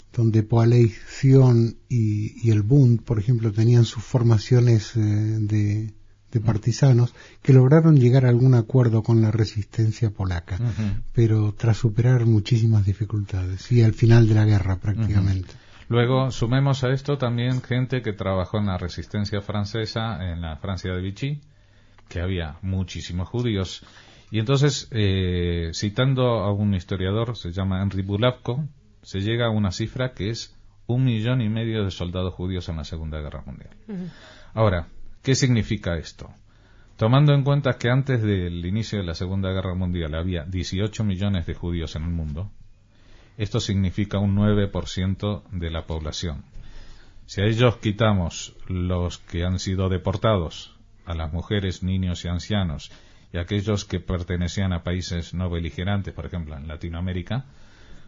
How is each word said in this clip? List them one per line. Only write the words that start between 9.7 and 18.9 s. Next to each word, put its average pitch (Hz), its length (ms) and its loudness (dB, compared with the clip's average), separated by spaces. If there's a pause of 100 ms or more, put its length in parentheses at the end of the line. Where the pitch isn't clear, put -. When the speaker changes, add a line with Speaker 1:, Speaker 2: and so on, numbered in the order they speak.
Speaker 1:
polaca, 92 460 -6
Speaker 2:
Ujú. 110 260 -2 (300)
Speaker 1:
pero 107 440 2
tras 117 200 2
superar 117 500 2
muchísimas 110 580 4
dificultades 98 880 -4
y 120 140 6
al 110 80 4
final 117 340 8
de 110 80 4
la 107 120 4
guerra 95 340 2
prácticamente. 101 720 0
Speaker 2:
Ujú. - 80 -20 (320)
Luego, 127 420 2
sumemos 131 500 0
a 127 80 2
esto 139 280 -2
también 123 440 -2
gente 127 400 -4
que 113 120 -4
trabajó 95 440 -4
en 104 80 -2
la 92 120 -2
resistencia 98 640 -6